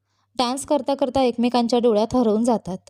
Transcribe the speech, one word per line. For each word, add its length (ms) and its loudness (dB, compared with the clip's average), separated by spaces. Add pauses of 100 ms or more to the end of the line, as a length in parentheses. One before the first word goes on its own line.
(380)
डान्स 280 -4
करता 280 0
करता 280 0
एकमेकांच्या 560 0
डोळ्यात 360 2
हरवून 300 2
जातात 340 -2 (120)